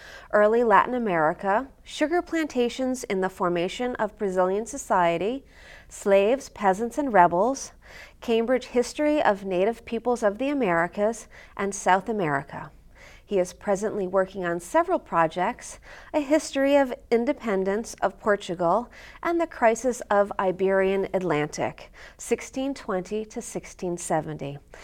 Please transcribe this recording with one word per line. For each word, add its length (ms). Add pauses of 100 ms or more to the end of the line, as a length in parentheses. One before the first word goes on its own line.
(320)
Early 320
Latin 320
America, 720 (160)
Sugar 400
Plantations 800
in 180
the 80
Formation 680
of 220
Brazilian 500
Society, 760 (460)
Slaves, 600
Peasants, 500
and 120
Rebels, 600 (500)
Cambridge 440
History 560
of 240
Native 400
Peoples 360
of 160
the 120
Americas, 800 (300)
and 160
South 360
America. 600 (560)
He 120
is 140
presently 540
working 380
on 140
several 400
projects, 800 (340)
a 60
history 560
of 180 (160)
independence 920
of 180
Portugal 720 (320)
and 180
the 60
crisis 540 (100)
of 260
Iberian 760
Atlantic, 760 (260)
sixteen 580
twenty 500
to 160
sixteen 560
seventy, 640 (240)